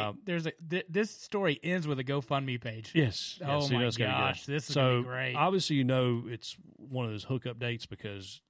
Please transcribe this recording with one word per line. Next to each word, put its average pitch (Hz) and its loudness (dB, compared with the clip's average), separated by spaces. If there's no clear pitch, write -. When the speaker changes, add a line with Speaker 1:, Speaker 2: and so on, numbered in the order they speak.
Speaker 1:
Um, 104 -2
Speaker 2:
there's 170 -2
a 156 -4
th-, 175 -2
this 202 0
story 190 0
ends 175 0
with 143 0
a 131 -2
GoFundMe 139 0
page. 113 -8
Speaker 1:
Yes. 135 0
Yeah, 143 0
Speaker 2:
Oh 147 2
Speaker 1:
so 143 2
you 135 2
know 120 6
Speaker 2:
my 123 4
Speaker 1:
it's 110 0
gonna 123 2
be 131 2
good. 131 2
Speaker 2:
gosh, - -4
this 147 -4
is 147 -2
Speaker 1:
So 147 4
Speaker 2:
gonna 127 6
be 123 -6
great. 127 -2
Speaker 1:
obviously 165 4
you 135 4
know 123 4
it's - -10
one 127 -6
of 113 -4
those 104 -6
hookup 123 -4
dates 120 -4
because 98 -12